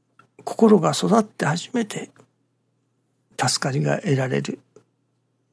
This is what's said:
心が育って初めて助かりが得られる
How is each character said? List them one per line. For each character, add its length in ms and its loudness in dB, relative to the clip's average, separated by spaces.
心 340 4
が 140 0
育 260 2
っ 60 2
て 220 -8
初 260 -4
め 120 -4
て 260 -12
助 220 -2
か 80 -4
り 120 -2
が 160 0
得 180 0
ら 120 -2
れ 120 -2
る 200 -8